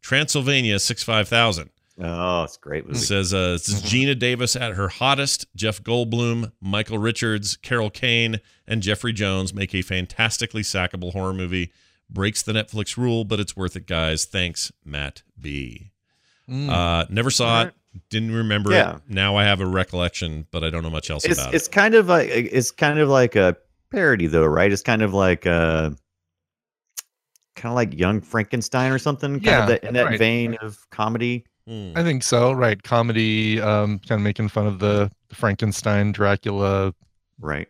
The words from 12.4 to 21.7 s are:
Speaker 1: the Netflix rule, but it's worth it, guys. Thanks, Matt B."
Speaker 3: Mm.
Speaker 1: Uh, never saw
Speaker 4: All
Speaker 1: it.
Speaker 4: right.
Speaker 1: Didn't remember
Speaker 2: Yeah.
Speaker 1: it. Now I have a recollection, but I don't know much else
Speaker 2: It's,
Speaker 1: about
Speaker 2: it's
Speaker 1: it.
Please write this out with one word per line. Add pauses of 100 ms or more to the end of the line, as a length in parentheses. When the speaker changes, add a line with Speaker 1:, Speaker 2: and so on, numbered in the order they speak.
Speaker 1:
the
Netflix
rule,
but
it's
worth
it,
guys.
Thanks, (120)
Matt (180)
B." (580)
Speaker 3:
Mm.
Speaker 1:
Uh,
never
saw (100)
Speaker 4:
All
Speaker 1:
it.
Speaker 4:
right. (360)
Speaker 1:
Didn't
remember
Speaker 2:
Yeah.
Speaker 1:
it.
Now
I
have
a
recollection,
but
I
don't
know
much
else
Speaker 2:
It's,
Speaker 1:
about
Speaker 2:
it's
Speaker 1:
it.